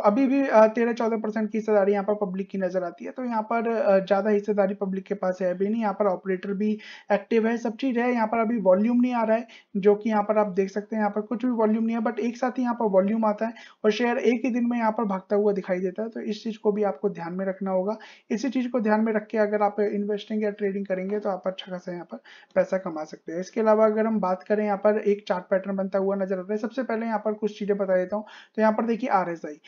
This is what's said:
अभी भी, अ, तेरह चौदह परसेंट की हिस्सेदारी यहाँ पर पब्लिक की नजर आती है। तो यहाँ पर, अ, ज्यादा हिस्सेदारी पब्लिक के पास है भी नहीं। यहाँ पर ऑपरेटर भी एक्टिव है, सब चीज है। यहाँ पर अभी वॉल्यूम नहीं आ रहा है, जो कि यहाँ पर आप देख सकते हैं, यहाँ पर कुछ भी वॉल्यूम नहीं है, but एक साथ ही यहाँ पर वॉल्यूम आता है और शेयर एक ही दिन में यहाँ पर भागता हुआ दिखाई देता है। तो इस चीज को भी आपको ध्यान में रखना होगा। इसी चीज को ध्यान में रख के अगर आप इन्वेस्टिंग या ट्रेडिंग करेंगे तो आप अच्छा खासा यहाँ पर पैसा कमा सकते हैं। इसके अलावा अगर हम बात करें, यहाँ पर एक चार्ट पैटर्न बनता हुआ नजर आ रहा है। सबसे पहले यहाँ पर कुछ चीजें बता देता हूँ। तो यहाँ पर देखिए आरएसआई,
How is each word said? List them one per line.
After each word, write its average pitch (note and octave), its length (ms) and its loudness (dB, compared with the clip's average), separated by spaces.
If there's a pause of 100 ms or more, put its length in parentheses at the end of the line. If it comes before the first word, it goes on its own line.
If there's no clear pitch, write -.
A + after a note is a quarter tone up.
अभी G#3+ 240 4
भी, C#4 160 2
अ, A#3 260 8
तेरह A#3 240 0
चौदह A3+ 240 -2
परसेंट A3 340 -4
की A3 80 -4
हिस्सेदारी G#3 340 4
यहाँ G3+ 120 0
पर G#3 120 0
पब्लिक F#3+ 340 -4
की G3 80 -6
नजर F#3 260 -2
आती E3+ 200 -10
है। - 60 -10
तो B3+ 140 -10
यहाँ A#3 180 -2
पर, A#3 260 -2
अ, G#3+ 320 4
ज्यादा G3 300 2
हिस्सेदारी G3+ 440 2
पब्लिक F#3+ 320 -4
के G#3 80 -4
पास F#3 280 -2
है F3+ 160 0
भी G3 100 0
नहीं। A3+ 140 -2
यहाँ G#3 100 0
पर G#3 140 0
ऑपरेटर F#3+ 480 -2
भी G#3+ 160 0 (420)
एक्टिव G#3+ 340 2
है, A#3 120 0
सब A#3 180 -6
चीज B3+ 220 -2
है। A#3+ 140 2
यहाँ A#3 140 0
पर A#3 120 -2
अभी A#3 220 0
वॉल्यूम G3+ 400 4
नहीं B3 140 2
आ A#3+ 100 0
रहा A3 120 4
है, A#3+ 100 -6 (300)
जो G3+ 180 6
कि G#3 160 -2
यहाँ G#3+ 120 2
पर G#3+ 160 0
आप G#3 140 2
देख G3 180 -2
सकते G#3 260 -6
हैं, G#3+ 60 0
यहाँ G#3 80 0
पर G#3+ 120 -2
कुछ A3 220 -6
भी B3+ 80 0
वॉल्यूम A3 320 2
नहीं A3+ 120 0
है, A3+ 60 -2
but A#3 180 -2
एक A#3 160 -2
साथ B3 220 -2
ही C4 40 0
यहाँ A#3+ 120 0
पर A3+ 160 -2
वॉल्यूम G3 340 4
आता G#3 220 0
है A#3 80 -10 (300)
और G#3+ 80 6
शेयर A#3+ 260 0
एक A#3 260 2
ही C4+ 60 0
दिन A#3+ 200 0
में A#3+ 80 0
यहाँ A3 140 2
पर A3+ 140 -2
भागता G3 300 -2
हुआ G#3 160 4
दिखाई F#3 280 -2
देता F#3 220 -4
है। A3+ 60 -6
तो A#3 140 -10
इस G#3+ 220 -6
चीज A3 120 -6
को G#3 160 0
भी G#3 120 -2
आपको G3 260 -2
ध्यान E3+ 220 -8
में F#3 140 -6
रखना F#3+ 240 -4
होगा। F#3+ 260 0 (340)
इसी A#3+ 200 -2
चीज B3 160 -2
को B3 140 -2
ध्यान G#3+ 200 2
में A3 120 0
रख G#3+ 140 -2
के A3+ 120 -2
अगर G#3 240 2
आप G#3 200 0
इन्वेस्टिंग G#3 640 -2
या G#3 80 0
ट्रेडिंग G3+ 340 -4
करेंगे F#3+ 320 -4
तो G#3 120 -4
आप F#3 160 -6
अच्छा F#3 260 -6
खासा F3+ 200 -10
यहाँ F3 140 -10
पर A#3+ 140 -16 (340)
पैसा F#3 260 2
कमा D#3+ 240 -8
सकते D#3+ 280 -14
हैं। E3 80 -6
इसके F#3 200 -6
अलावा A3 260 6
अगर G#3+ 200 2
हम A3 140 0
बात F#3 220 -2
करें, G#3+ 220 0
यहाँ G#3 140 0
पर G#3+ 220 2
एक G3+ 280 0
चार्ट F#3 160 -4
पैटर्न G3 320 -2
बनता F#3+ 220 -2
हुआ G3 180 0
नजर F#3+ 220 -2
आ - 20 -6
रहा F#3 120 -8
है। G#3+ 60 0
सबसे A#3 240 -4
पहले A#3 240 -4
यहाँ A3 120 -2
पर G#3+ 140 -2
कुछ G#3+ 260 -4
चीजें G3+ 180 0
बता F#3+ 200 0
देता F#3 200 0
हूँ। G#3+ 80 -6 (300)
तो G#3+ 80 0
यहाँ A3 100 6
पर A3+ 140 0
देखिए A3+ 240 -2
आरएसआई, E3+ 580 -2